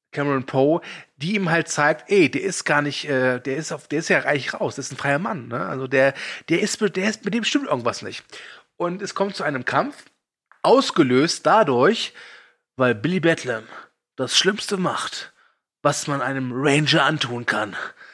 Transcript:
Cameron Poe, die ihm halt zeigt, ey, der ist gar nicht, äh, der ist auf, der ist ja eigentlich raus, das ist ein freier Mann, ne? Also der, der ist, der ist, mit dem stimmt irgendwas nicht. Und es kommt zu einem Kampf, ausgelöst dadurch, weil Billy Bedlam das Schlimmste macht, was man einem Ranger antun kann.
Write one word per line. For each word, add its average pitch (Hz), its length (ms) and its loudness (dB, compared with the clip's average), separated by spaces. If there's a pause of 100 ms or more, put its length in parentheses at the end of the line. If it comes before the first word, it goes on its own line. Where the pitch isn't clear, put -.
(100)
Cameron 143 360 0
Poe, 143 340 4 (380)
die 175 180 -2
ihm 185 140 0
halt 165 180 2
zeigt, 151 420 0
ey, 185 180 6
der 131 140 -4
ist 190 220 -6
gar 147 180 2
nicht, 143 260 -6
äh, 127 320 2
der 135 160 -6
ist 156 140 -8
auf, 151 160 -10
der 147 140 -2
ist - 80 -4
ja 175 160 4
eigentlich 135 300 -2
raus, 147 200 -4
das 135 120 -8
ist - 60 -12
ein 127 40 -12
freier 143 240 0
Mann, 185 260 -6
ne? 120 200 -6
Also 135 200 -6
der, 135 280 4 (340)
der 170 120 2
ist, - 200 -2
der 190 280 0
ist, - 160 -6
mit 196 100 -2
dem 233 100 0
stimmt 285 240 0
irgendwas 117 340 -2
nicht. - 220 -12 (520)
Und 175 260 -4
es - 140 -8
kommt 196 200 -2
zu 185 60 -6
einem 143 220 -4
Kampf, 196 320 -2 (680)
ausgelöst 160 840 4
dadurch, 165 680 4 (600)
weil 123 180 2
Billy 151 260 0
Bedlam 131 440 0 (520)
das 127 220 -2
Schlimmste 208 380 0
macht, - 560 -4 (500)
was 143 240 0
man 139 160 -4
einem 131 320 -4
Ranger 147 500 2
antun 123 400 -2
kann. 107 300 -4 (400)